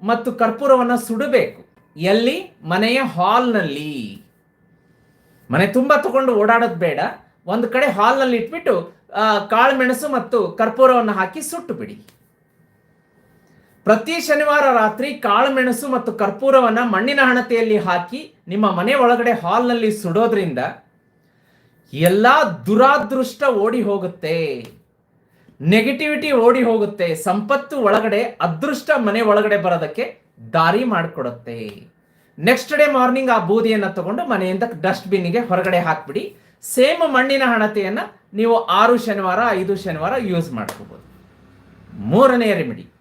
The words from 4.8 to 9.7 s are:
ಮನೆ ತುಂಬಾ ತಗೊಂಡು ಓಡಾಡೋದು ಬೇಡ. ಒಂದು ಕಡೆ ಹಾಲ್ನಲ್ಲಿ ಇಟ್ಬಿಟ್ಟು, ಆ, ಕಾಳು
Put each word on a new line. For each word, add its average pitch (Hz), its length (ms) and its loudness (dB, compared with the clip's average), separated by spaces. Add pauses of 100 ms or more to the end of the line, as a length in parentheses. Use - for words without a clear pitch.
ಮನೆ 160 160 2
ತುಂಬಾ 269 300 2
ತಗೊಂಡು 262 380 0
ಓಡಾಡೋದು 214 400 2
ಬೇಡ. 165 260 -2 (460)
ಒಂದು 226 220 -4
ಕಡೆ 262 180 0
ಹಾಲ್ನಲ್ಲಿ 247 500 2
ಇಟ್ಬಿಟ್ಟು, 226 600 -4 (180)
ಆ, 214 240 0
ಕಾಳು 240 400 2